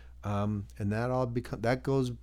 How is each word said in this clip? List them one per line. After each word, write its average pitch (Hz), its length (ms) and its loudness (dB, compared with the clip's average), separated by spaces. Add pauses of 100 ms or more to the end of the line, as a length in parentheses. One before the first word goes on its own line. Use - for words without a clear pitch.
(240)
Um, 101 420 0 (120)
and 101 120 0
that 117 200 2
all 127 180 2
beco-, 120 340 -4
that 123 220 2
goes 135 260 2 (120)